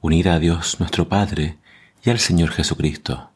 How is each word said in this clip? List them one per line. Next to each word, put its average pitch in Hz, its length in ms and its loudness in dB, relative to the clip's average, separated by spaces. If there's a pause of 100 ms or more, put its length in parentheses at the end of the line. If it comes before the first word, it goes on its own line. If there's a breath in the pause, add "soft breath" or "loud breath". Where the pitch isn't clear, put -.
unida 85 320 2
a 82 60 4
Dios 82 420 0
nuestro 101 260 0
Padre 95 500 -2 (460 loud breath)
y 120 60 2
al 117 100 0
Señor 85 320 2
Jesucristo. - 840 -4